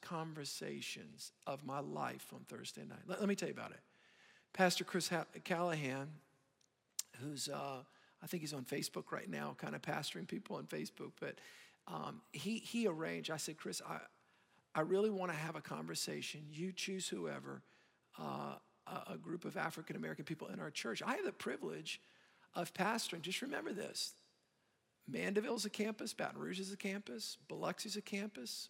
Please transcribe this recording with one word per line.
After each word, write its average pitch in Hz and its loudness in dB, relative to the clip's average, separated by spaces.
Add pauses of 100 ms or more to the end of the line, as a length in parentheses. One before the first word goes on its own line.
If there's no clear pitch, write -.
conversations 151 -4 (160)
of 139 -2
my 135 0
life 139 -2
on 127 -10
Thursday - -6
night. - -10
Let, 185 0
let 202 8
me 202 8
tell 180 0
you - 0
about 110 -6
it. - -14 (720)
Pastor 180 8
Chris 165 2
Ha-, 160 4 (220)
Callahan, 151 4 (1120)
who's, 143 -2
uh, 139 -2 (380)
I 165 -10
think 180 0
he's 151 -2
on 127 -2
Facebook - -2
right - -2
now, 147 -2
kind 147 -2
of 143 -4
pastoring 156 0
people 196 -2
on 139 -4
Facebook, 151 -4 (100)
but, 143 -2 (520)
um, 156 -4 (140)
he, 190 0
he 233 2
arranged, 160 2
I 160 0
said, 156 -2
"Chris, - -4
I, 156 -2 (760)
I 156 6
really 190 8
wanna 185 2
have 156 0
a 156 -4
conversation. 151 -2 (100)
You 175 0
choose 190 0
whoever, 139 -2 (580)
uh, 143 -2 (320)
a, - -4
a 170 -4
group 165 -4
of 160 -2
African 160 0
American 160 -2
people 156 -2
in 190 -4
our 156 -4
church." 214 0
I 254 2
have 403 0
the 359 2
privilege 160 -2 (540)
of 175 0
pastoring. 202 4
Just 180 0
remember - 0
this. - 0 (960)
Mandeville's 208 4
a 208 0
campus, 220 0
Baton 143 0
Rouge 170 0
is 190 -2
a 196 -8
campus, 208 -2 (100)
Biloxi's 175 0
a 208 -2
campus, 214 -2